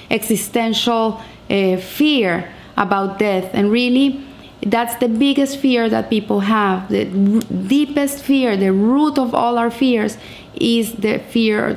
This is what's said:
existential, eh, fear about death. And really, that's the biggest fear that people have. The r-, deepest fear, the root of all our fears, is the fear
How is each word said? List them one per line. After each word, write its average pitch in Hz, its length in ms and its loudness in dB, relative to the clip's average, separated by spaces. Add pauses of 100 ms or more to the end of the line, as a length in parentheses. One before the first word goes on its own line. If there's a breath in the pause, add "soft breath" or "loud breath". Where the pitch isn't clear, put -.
(100)
existential, 226 1080 0 (300 loud breath)
eh, 190 260 2
fear 185 720 0 (280 loud breath)
about 196 420 0
death. 190 340 0
And 202 180 2
really, 247 540 2 (420 loud breath)
that's 208 300 0
the 247 120 0
biggest 277 500 0
fear 240 300 2
that 220 220 -2
people 208 300 0
have. 196 480 0
The 208 180 0
r-, 196 340 2 (260)
deepest 285 560 0
fear, 254 340 2
the 190 160 2
root 277 460 2
of 240 160 -2
all 240 240 2
our 233 120 0
fears, 233 460 0 (380 loud breath)
is 233 400 0
the 208 240 -2
fear 220 580 0